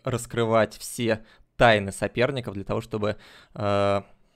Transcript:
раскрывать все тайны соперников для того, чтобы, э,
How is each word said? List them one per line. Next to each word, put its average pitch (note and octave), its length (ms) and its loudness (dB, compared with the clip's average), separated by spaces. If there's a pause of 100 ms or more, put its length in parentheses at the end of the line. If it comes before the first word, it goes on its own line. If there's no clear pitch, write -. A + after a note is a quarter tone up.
раскрывать A2+ 720 0
все - 480 -4 (300)
тайны G#2 380 4
соперников A#2 600 -4
для G2 100 -10
того, G#2+ 160 -4
чтобы, G#2+ 340 -4 (400)
э, G2+ 480 0 (340)